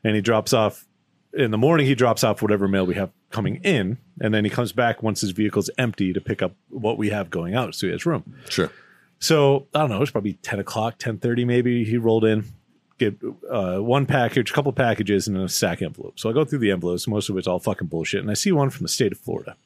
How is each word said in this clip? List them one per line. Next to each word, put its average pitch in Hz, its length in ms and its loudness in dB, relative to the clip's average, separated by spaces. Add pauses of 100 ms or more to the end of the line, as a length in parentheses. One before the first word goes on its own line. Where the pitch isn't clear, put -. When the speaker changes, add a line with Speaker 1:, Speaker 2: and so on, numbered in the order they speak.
Speaker 1:
and 110 120 2
he 104 60 2
drops 110 320 2
off 110 320 2 (480)
in 123 160 0
the 107 80 0
morning. 143 300 4
He 135 80 4
drops 117 280 2
off 110 200 2
whatever 101 240 2
mail 98 180 2
we 90 80 0
have 95 160 -2 (220)
coming 98 320 -2
in, 120 340 0 (240)
and 110 120 0
then 107 100 2
he 104 80 0
comes 120 200 -2
back 117 300 0
once 110 200 -2
his 98 100 -2
vehicle's 104 380 0 (100)
empty 101 340 0
to 95 80 -2
pick - 220 -4
up 92 100 -4 (160)
what 110 300 -2
we 104 100 0
have 101 220 -4
going 87 240 -4
out, 113 180 -2
so - 140 -4
he 85 40 -2
has - 140 -6
room. 160 300 -4 (140)
Speaker 2:
Sure. 85 200 0 (500)
Speaker 1:
So, 139 540 4
I 147 60 2
don't 151 100 2
know, 104 140 0
it's 143 80 -2
probably 104 220 -2 (100)
ten 101 160 -6
o'clock, 110 400 -4
ten 113 180 -6
thirty 120 260 0
maybe. 120 420 2
He 117 120 0
rolled 113 260 4
in, 107 220 4 (540)
get, 107 180 0 (320)
uh, 95 300 -2
one 123 260 2
package, 123 460 2
a - 20 -8
couple 139 180 2
packages, 104 560 0
and 101 80 -2
then 95 80 -2
a 90 60 -4
sack 90 320 -2
envelope. - 380 -10
So 110 100 -2
I 113 40 -2
go 147 120 2
through 143 140 -4
the 107 100 2
envelopes, 90 380 -2
most 107 220 -2
of 95 80 -2
it's 90 100 -4
all 90 100 0
fucking 92 300 -4
bullshit, 82 340 -4
and 104 80 -6
I 101 60 -2
see 196 160 0
one 139 180 2
from - 140 -8
the - 60 -6
state 107 220 0
of - 60 -12
Florida. - 380 -10 (100)